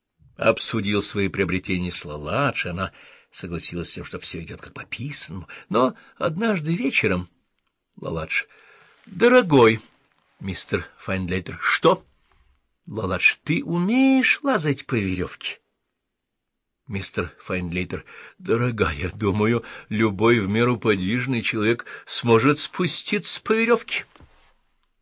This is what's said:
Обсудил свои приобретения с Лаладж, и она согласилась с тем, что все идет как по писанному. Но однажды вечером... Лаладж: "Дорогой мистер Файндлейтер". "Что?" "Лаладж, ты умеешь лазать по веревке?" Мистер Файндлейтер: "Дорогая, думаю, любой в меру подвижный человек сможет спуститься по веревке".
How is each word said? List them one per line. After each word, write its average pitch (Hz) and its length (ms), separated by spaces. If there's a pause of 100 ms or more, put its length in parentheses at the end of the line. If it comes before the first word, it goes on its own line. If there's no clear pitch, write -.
(380)
Обсудил 104 640
свои 101 260
приобретения 90 600
с - 160
Лаладж, 90 640
и - 20
она 90 220 (400)
согласилась 85 580
с - 40
тем, 87 120
что - 140
все - 220
идет - 200
как - 120
по - 120
писанному. 147 600 (220)
Но 233 260 (220)
однажды 170 580
вечером... 98 540 (640)
Лаладж: - 480 (600)
"Дорогой 170 760 (580)
мистер 95 480 (100)
Файндлейтер". 92 640
"Что?" - 440 (840)
"Лаладж, 95 560
ты 160 200
умеешь 240 760
лазать 165 440
по - 100
веревке?" 92 640 (1300)
Мистер 98 520
Файндлейтер: 90 640 (320)
"Дорогая, 98 720
думаю, 107 540 (240)
любой 110 500
в 95 80
меру 120 300
подвижный 113 640
человек 113 440 (200)
сможет 120 540
спуститься - 800
по - 120
веревке". 226 520 (960)